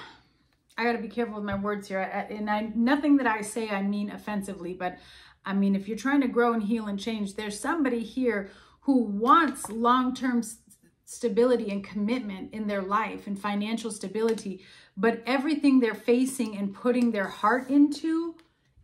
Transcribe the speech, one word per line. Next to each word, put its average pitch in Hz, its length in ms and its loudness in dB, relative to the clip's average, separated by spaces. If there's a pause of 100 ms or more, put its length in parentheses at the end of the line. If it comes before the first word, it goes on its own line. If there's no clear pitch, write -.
(760)
I 226 60 -2
gotta 233 160 0
be 214 100 -8
careful 226 260 -4
with 208 80 -6
my 202 120 -4
words 202 320 -4
here. 190 120 -4
I, 190 200 -4
I, 202 180 -8
and 214 120 -4
I, 214 260 -2
nothing 285 420 4
that 254 100 2
I 220 140 0
say 220 280 -6
I 196 120 -2
mean 202 300 -2
offensively, 190 600 -8
but 180 240 -6 (460)
I 196 100 -6
mean, 196 220 4
if 196 120 -4
you're 220 100 -6
trying 277 240 2
to 254 60 2
grow 240 260 4
and 226 80 -2
heal 214 260 -2
and 196 120 -4
change, 208 360 -6
there's 208 220 -8
somebody 269 460 0
here 220 480 -2 (300)
who 262 200 4
wants 233 680 2
long-term 247 680 2
s-, - 180 -6 (480)
stability 233 680 2
and 196 100 -4
commitment 208 720 -4
in 214 140 -6
their 202 140 -2
life 196 460 -4
and 196 120 -6
financial 214 500 -4
stability, 214 760 -4 (320)
but 226 280 2
everything 269 540 4
they're 220 160 2
facing 240 640 0
and 196 160 -4
putting 247 380 2
their 196 180 -2
heart 247 400 0
into 320 680 4 (480)